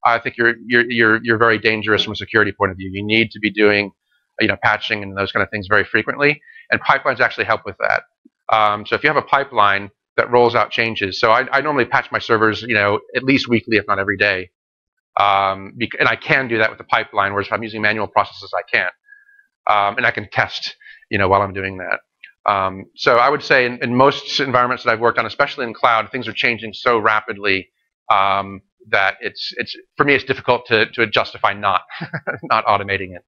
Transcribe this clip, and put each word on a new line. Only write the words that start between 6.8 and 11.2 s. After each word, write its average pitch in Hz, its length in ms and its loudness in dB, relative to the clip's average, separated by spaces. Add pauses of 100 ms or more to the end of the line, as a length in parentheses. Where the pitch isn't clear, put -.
pipelines 135 400 0
actually 113 240 0
help 110 200 0
with 98 140 -12
that. 53 240 0 (460)
Um, 107 360 2
so - 100 -2
if - 80 -4
you 147 60 4
have 147 80 0
a 127 60 0
pipeline 104 680 0 (240)
that 110 160 0
rolls 120 240 4
out 107 160 0
changes, 107 480 -4
so 117 120 4